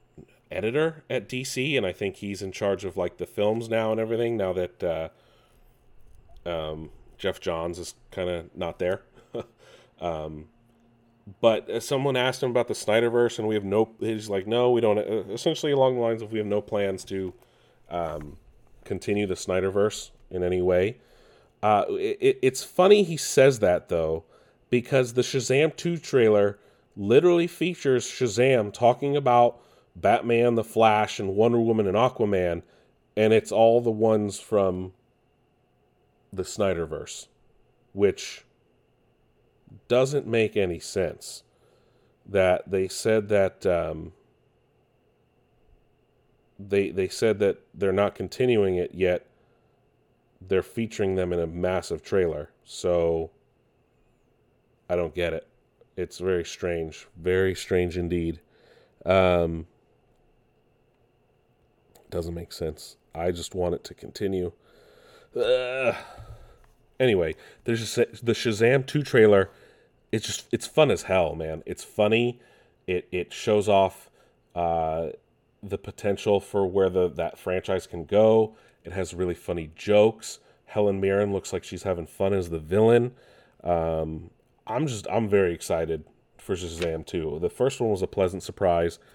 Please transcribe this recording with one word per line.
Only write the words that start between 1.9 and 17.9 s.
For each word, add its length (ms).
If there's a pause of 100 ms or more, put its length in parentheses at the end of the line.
think 240
he's 260
in 100
charge 320
of, 120
like, 200
the 100
films 420
now 240
and 80
everything, 360
now 160
that, 300
uh, 260 (1400)
um, 460 (260)
Jeff 240
Johns 380
is 160 (160)
kinda 440
not 240
there. 240 (300)
<laughs> 120 (560)
Um, 460 (960)
but, 300
uh, 80
someone 380
asked 260
him 80
about 160
the 80
Snyderverse, 640
and 80
we 80
have 100
no, 260 (100)
he's 280
like, 180
"No, 260
we 80
don't," 180
uh, 340
essentially 380
along 260
the 40
lines 220
of, 100
"We 60
have 80
no 140
plans 440
to, 300 (540)
um, 500 (460)